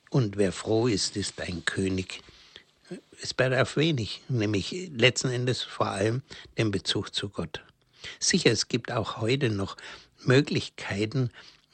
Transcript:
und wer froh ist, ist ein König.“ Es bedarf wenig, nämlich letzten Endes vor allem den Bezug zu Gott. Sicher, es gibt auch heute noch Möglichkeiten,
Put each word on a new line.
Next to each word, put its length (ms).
und 260
wer 160
froh 340
ist, 300
ist 240
ein 240
König.“ 560
Es 120
bedarf 420
wenig, 540
nämlich 640
letzten 340
Endes 340
vor 240
allem 340
den 140
Bezug 420
zu 140
Gott. 360
Sicher, 320
es 180
gibt 240
auch 240
heute 320
noch 260
Möglichkeiten, 1080